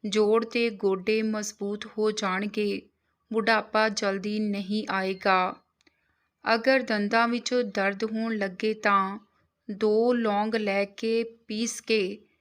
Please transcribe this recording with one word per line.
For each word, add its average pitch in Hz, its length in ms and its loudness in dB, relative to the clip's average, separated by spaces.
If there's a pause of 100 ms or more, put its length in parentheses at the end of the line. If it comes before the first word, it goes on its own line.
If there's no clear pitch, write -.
ਜੋੜ 214 380 4
ਤੇ 233 260 0
ਗੋਡੇ 202 520 0
ਮਜ਼ਬੂਤ 208 640 -6
ਹੋ 214 240 0
ਜਾਣਗੇ, 202 720 -2 (500)
ਬੁਢਾਪਾ 220 560 2
ਜਲਦੀ 208 500 -2
ਨਹੀਂ 208 520 -2
ਆਏਗਾ। 190 680 0 (1000)
ਅਗਰ 262 280 4
ਦੰਦਾਂ 226 460 2
ਵਿੱਚ 240 260 -2
ਦਰਦ 202 500 0
ਹੋਣ 220 320 -2
ਲੱਗੇ 202 380 -2
ਤਾਂ 202 440 0 (520)
ਦੋ 214 420 2
ਲੌਂਗ 220 420 0
ਲੈ 202 300 0
ਕੇ 226 400 -2
ਪੀਸ 226 560 -8
ਕੇ 208 380 -2 (220)